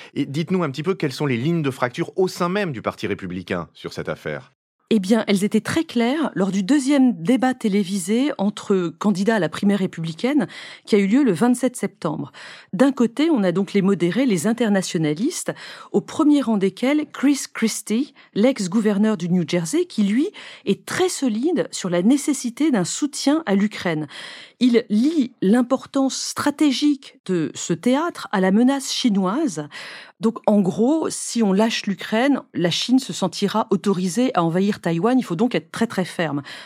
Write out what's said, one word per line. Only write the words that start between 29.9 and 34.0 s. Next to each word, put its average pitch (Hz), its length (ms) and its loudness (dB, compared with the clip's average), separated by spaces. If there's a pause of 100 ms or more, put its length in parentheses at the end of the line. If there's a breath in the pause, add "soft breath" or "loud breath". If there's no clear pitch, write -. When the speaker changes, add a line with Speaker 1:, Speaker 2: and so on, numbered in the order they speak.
Speaker 2:
Donc, 226 260 0
en 208 140 2
gros, 226 500 0
si - 320 -4
on 196 100 2
lâche 220 340 0
l'Ukraine, 226 540 -2 (140)
la 170 160 0
Chine 247 300 0
se 196 120 -8
sentira 202 580 -2
autorisée 190 640 0